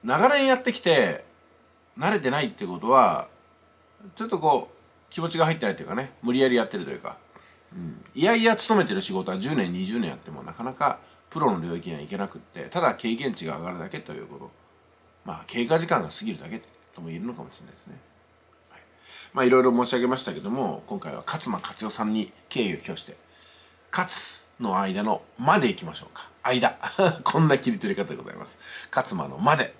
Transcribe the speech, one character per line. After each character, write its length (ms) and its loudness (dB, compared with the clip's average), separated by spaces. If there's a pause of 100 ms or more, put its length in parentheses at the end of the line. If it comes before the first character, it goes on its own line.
長 240 4
年 200 6
や 80 6
っ 80 -6
て 100 0
き 80 -8
て、 420 4 (720)
慣 140 0
れ 80 2
て 100 0
な 120 2
い 60 -2
っ 40 -6
て 160 -10
こ 100 -8
と 120 -4
は、 400 6 (840)
ち 80 -8
ょ 20 -4
っ 20 -8
と 120 -2
こ 300 2
う、 60 -20 (340)
気 120 -8
持 80 -2
ち 80 -4
が 80 6
入 100 2
っ 40 -12
て 60 -2
な 60 2
い 60 -4
と 60 -14
い 20 -12
う 20 -14
か 80 -6
ね、 160 -6 (100)
無 120 0
理 60 4
や 100 6
り 60 4
や 100 4
っ 20 -12
て 100 -8
る 60 -6
と 80 -10
い 40 -8
う 40 -12
か、 180 -12 (560)
う 40 -16
ん、 260 -12 (100)
い 100 0
や 120 6
い 80 2
や 120 8
勤 220 2
め 80 6
て 80 -4
る 80 -2
仕 120 -4
事 180 -2
は 80 -2
十 160 -2
年、 160 0
二 140 -4
十 140 -4
年 100 -2
や 60 -8
っ 40 -18
て 100 -18
も、 140 -14
な 100 -14
か 100 -12
な 100 -8
か 260 -2 (300)
プ 120 -6
ロ 100 4
の 80 -2
領 160 -6
域 140 -10
に 60 -8
は 60 -10
行 80 -14
け 80 -8
な 100 -6
く 100 -14
っ 40 -16
て、 300 -14
た 80 -4
だ 160 2
経 200 -2
験 180 -4
値 120 -10
が 120 -8
上 80 -10
が 60 -8
る 80 -10
だ 100 -10
け 100 -10
と 140 -14
い 60 -12
う 80 -14
こ 120 -18
と。 120 -18 (760)
ま 160 -10
あ、 60 -18
経 180 -2
過 140 4
時 80 -2
間 160 2
が 60 -8
過 140 -12
ぎ 100 -4
る 60 -10
だ 80 -16
け 140 -12 (320)
と 80 -18
も 60 -12
言 100 -10
え 20 -10
る 60 -8
の 80 -8
か 100 -14
も 80 -16
し 80 -20
れ 60 -20
な 80 -20
い 20 -20
で 60 -20
す 60 -20
ね。 100 -18 (720)
は 80 -20
い。 40 -20 (520)
ま 80 0
あ、 40 6
い 40 8
ろ 100 10
い 40 6
ろ 120 8
申 140 2
し 40 0
上 60 2
げ 80 2
ま 80 2
し 80 -8
た 100 -6
け 60 -8
ど 100 -8
も、 380 -2
今 120 -8
回 140 -10
は 120 -12
勝 260 -6
間 80 -4
勝 180 -12
代 120 -6
さ 160 -6
ん 80 0
に 180 -2 (160)
敬 160 -2
意 120 0
を 20 -12
表 180 -10
し 80 -12
て、 140 -20 (760)
勝 180 -2 (500)
の 200 0
間 240 -2
の 180 0 (160)
間 220 4
で 100 4
い 60 -2
き 80 -14
ま 100 -10
し 100 -14
ょ 60 -20
う 60 -20
か。 140 -18 (140)
間。 340 2 (220)
<laughs> 240 4
こ 160 2
ん 80 6
な 100 6
切 140 0
り 80 -2
取 160 -2
り 60 -4
方 80 -4
で 60 -8
ご 80 -14
ざ 80 -14
い 40 -14
ま 100 -14
す。 140 -18 (360)
勝 200 0
間 120 -4
の 100 -12
間 200 6
で。 220 -2